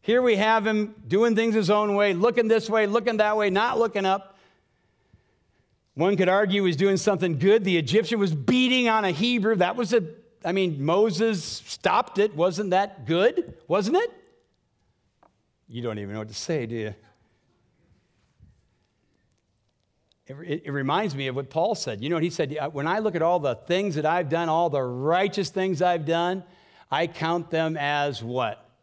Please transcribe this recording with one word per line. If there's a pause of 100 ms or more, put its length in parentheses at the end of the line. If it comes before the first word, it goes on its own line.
Here
we
have
him (100)
doing
things
his
own
way,
looking
this
way,
looking
that
way,
not
looking
up. (1600)
One
could
argue
he's
doing
something
good.
The
Egyptian
was
beating
on
a
Hebrew.
That
was
a, (420)
I
mean,
Moses
stopped
it.
Wasn't
that
good? (100)
Wasn't
it? (1600)
You
don't
even
know
what
to
say,
do
you? (3250)
It, (100)
it,
it
reminds
me
of
what
Paul
said.
You
know
what
he
said? (180)
"When
I
look
at
all
the
things
that
I've
done,
all
the
righteous
things
I've
done, (480)
I
count
them
as"
what? (200)